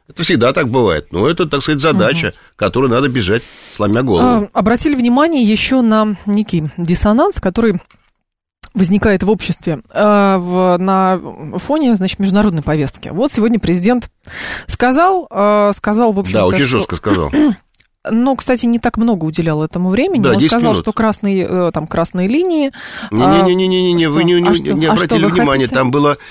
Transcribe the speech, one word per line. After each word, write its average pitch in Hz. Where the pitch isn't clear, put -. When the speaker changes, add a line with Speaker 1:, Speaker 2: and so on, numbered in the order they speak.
Speaker 1:
Это -
всегда 131
так 147
бывает. 104
Но 101
это, 170
так 147
сказать, 151
задача, 151
Speaker 2:
Мгм. -
Speaker 1:
которой 120
надо 127
бежать, 120
сломя 110
голову. 254
Speaker 2:
А, 226
обратили 233
внимание 262
ещё 220
на 220
некий 202
диссонанс, 208
который 202
возникает 196
в 185
обществе, 175
а, 202
в, 180
на 185
фоне, 277
значит, 185
международной 196
повестки. 147
Вот 254
сегодня 226
президент 196
сказал, 330
а, 208
сказал, 220
в 190
общем-то, 110
Speaker 1:
Да, 95
очень 113
Speaker 2:
что 123
Speaker 1:
жёстко -
сказал. 85
Speaker 2:
<clears throat> -
Но, 247
кстати, 247
не 233
так 233
много 214
уделял 160
этому 180
времени. 254
Speaker 1:
Да, 135
Speaker 2:
Он -
Speaker 1:
десять 147
Speaker 2:
сказал, 233
Speaker 1:
минут. 214
Speaker 2:
что 214
красные, 202
э, 180
там, 156
красные 180
линии, 302
а, 190
Speaker 1:
Не-не-не-не-не-не, 185
Speaker 2:
что? 156
Speaker 1:
вы 160
не, 175
не, 175
Speaker 2:
А -
что? 147
Speaker 1:
не 151
Speaker 2:
А 156
Speaker 1:
обратили 165
Speaker 2:
что -
вы -
Speaker 1:
внимания, 135
Speaker 2:
хотите? 120
Speaker 1:
там 131
было, 147